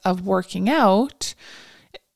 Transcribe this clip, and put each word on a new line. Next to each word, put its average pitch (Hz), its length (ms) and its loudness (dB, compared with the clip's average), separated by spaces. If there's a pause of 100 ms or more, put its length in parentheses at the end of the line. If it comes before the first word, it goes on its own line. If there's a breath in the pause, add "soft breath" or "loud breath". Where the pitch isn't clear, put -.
of 185 200 -2
working 190 460 -2
out, 254 640 2 (800 loud breath)